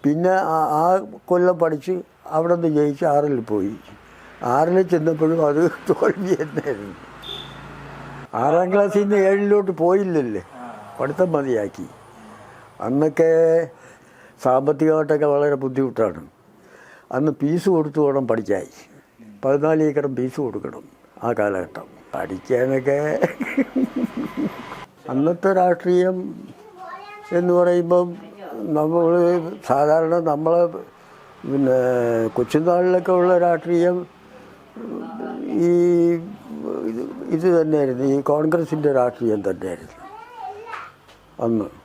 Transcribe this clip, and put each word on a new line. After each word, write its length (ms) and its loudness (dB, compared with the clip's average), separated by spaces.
പിന്നെ 280 2
ആ, 40 2
ആ 20 4
കൊല്ലം 320 4
പഠിച്ച് 300 -2
അവിടെ 180 2
നിന്ന് 220 0
ജയിച്ച് 340 0
ആറിൽ 260 2
പോയി. 240 -2
ആറിൽ 240 4
ചെന്നപ്പോഴും 560 2
അത് 120 2
തോൽവി 500 0
തന്നെയായിരുന്നു. 560 -6
ആറാം 300 2
ക്ലാസ്സിൽ 320 2
നിന്ന് 240 2
ഏഴിലോട്ട് 460 2
പോയില്ലല്ലേ, 600 2
പഠിത്തം 380 0
മതിയാക്കി. 520 -2
അന്നൊക്കെ 420 2
സാമ്പത്തികമായിട്ടൊക്കെ 920 2
വളരെ 280 2
ബുദ്ധിമുട്ടാണ്. 600 -2
അന്ന് 160 0
ഫീസ് 340 0
കൊടുത്തു 300 -2
വേണം 260 0
പഠിക്കാൻ. 340 -2
പതിനാല് 440 2
ഏക്കറും 300 -2
ഫീസ് 260 -4
കൊടുക്കണം 400 -8
ആ 40 0
കാലഘട്ടം 480 -4
പഠിക്കാനൊക്കെ. 840 -2
അന്നത്തെ 380 0
രാഷ്ട്രീയം 560 2
എന്ന് 200 2
പറയുമ്പം 480 4
നമ്മൾ 240 2
സാധാരണ 440 4
നമ്മളെ 320 2
പിന്നെ 280 2
കൊച്ചുനാളിലൊക്കെ 840 2
ഉള്ള 180 4
രാഷ്ട്രീയം 520 2
ഈ 40 4
ഇത്, 120 -6
ഇത് 120 0
തന്നെയായിരുന്നു, 440 2
ഈ 20 2
കോൺഗ്രസിൻ്റെ 560 0
രാഷ്ട്രീയം 500 0
തന്നെയായിരുന്നു 460 -8
അന്ന്. 220 -2